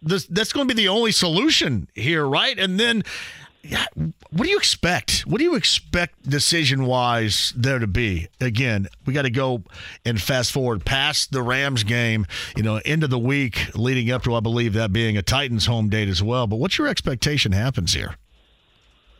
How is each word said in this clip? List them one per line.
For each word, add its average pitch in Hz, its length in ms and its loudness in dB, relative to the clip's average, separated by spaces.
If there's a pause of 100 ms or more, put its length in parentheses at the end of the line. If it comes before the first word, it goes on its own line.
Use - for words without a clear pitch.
this, 165 260 0
that's 185 260 -2
gonna 285 140 0
be 254 60 2
the 220 140 2
only 220 240 2
solution 170 840 2
here, 147 320 0
right? 196 320 0
And 185 220 0
then, 226 240 2 (640)
yeah, - 180 -4 (440)
what 185 140 0
do 349 80 0
you 403 60 4
expect? - 640 0
What 175 180 -2
do 302 40 2
you 349 120 2
expect - 720 -2
decision-wise 127 1300 2
there 127 220 0
to 113 80 0
be? 92 400 0 (120)
Again, 113 480 0 (200)
we 131 60 -2
gotta 135 180 0
go 127 320 -2 (420)
and 113 160 0
fast 127 300 0
forward 120 340 -2
past 139 460 0
the 135 100 -2
Rams 127 420 0
game, 113 440 2 (280)
you - 60 -2
know, 110 240 0
into 156 220 0
the 127 100 0
week 131 560 0
leading 123 380 0
up 127 140 0
to, 120 100 2
I 117 40 2
believe, 117 340 0
that 110 200 0
being 110 240 2
a 95 60 0
Titans 127 420 0
home 113 240 2
date 107 200 0
as 92 120 0
well. 120 240 0
But 107 120 0
what's 170 200 0
your 302 100 0
expectation 143 680 0
happens 101 420 0
here? 50 220 -6 (1040)